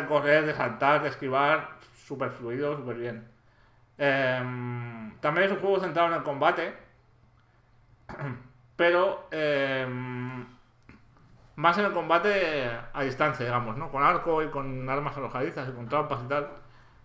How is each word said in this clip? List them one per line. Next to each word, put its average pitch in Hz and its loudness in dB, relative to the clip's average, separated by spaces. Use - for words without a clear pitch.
de 139 -4
correr, 147 4
de 151 0
saltar, 139 2
de 147 0
esquivar, 139 0
súper 127 -4
fluido, 131 -4
súper 123 -8
bien. 117 -8
Em, 127 -2
también 165 2
es 202 2
un 196 -2
juego 190 2
centrado 170 2
en 165 0
el 143 -4
combate, 165 2
<clears throat> - -12
pero, 175 2
em, 127 -2
más 175 4
en 208 2
el 190 2
combate 165 2
a 143 -2
distancia, 131 0
digamos, 120 -2
¿no? 160 -8
Con 139 0
arco 165 4
y 156 0
con 131 -6
armas 139 -2
arrojadizas 131 -4
y - -8
con 120 -10
trampas 147 0
y - -10
tal. 143 -2